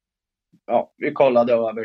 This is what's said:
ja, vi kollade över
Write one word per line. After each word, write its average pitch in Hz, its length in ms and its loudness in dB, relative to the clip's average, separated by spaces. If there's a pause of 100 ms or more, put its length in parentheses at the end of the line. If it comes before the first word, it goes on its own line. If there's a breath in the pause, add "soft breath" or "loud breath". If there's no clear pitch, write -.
(640)
ja, - 320 -2
vi 147 140 -6
kollade 120 420 2
över 113 200 -2 (120)